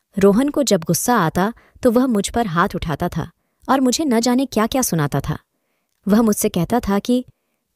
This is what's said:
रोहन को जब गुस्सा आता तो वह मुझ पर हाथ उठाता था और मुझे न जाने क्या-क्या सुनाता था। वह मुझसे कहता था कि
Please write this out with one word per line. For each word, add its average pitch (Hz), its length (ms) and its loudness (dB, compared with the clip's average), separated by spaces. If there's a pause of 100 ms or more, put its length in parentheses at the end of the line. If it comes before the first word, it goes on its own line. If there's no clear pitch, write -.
(180)
रोहन 202 300 4
को 294 140 -2
जब 190 220 0
गुस्सा 233 320 0
आता 180 360 0 (300)
तो 254 80 2
वह 247 160 2
मुझ 208 220 0
पर 233 180 -2
हाथ 170 280 0
उठाता 170 340 -4
था - 220 -6 (380)
और 269 120 2
मुझे 254 240 0
न 233 160 2
जाने 247 260 0
क्या-क्या 226 360 -2
सुनाता 147 380 -2
था। - 180 -6 (720)
वह 208 140 4
मुझसे 214 260 0
कहता 208 320 -2
था 202 180 0
कि 247 260 -2 (520)